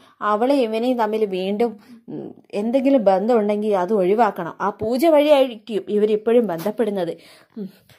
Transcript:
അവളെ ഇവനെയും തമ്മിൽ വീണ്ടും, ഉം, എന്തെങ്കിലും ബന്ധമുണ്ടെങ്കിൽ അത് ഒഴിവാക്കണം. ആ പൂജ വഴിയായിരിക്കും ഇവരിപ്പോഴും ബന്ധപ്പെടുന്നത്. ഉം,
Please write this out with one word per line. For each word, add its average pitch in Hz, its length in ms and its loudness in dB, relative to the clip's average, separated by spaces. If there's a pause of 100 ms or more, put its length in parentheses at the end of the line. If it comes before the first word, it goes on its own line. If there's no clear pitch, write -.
(200)
അവളെ 214 340 0
ഇവനെയും 240 440 0
തമ്മിൽ 220 260 0
വീണ്ടും, 202 480 -2 (360)
ഉം, - 200 -12 (260)
എന്തെങ്കിലും 247 500 2
ബന്ധമുണ്ടെങ്കിൽ 208 720 2
അത് 180 160 -2
ഒഴിവാക്കണം. 196 680 0
ആ 190 100 -2
പൂജ 233 360 -2
വഴിയായിരിക്കും 269 800 2
ഇവരിപ്പോഴും 214 580 2
ബന്ധപ്പെടുന്നത്. 196 680 -4 (440)
ഉം, 208 100 -12 (320)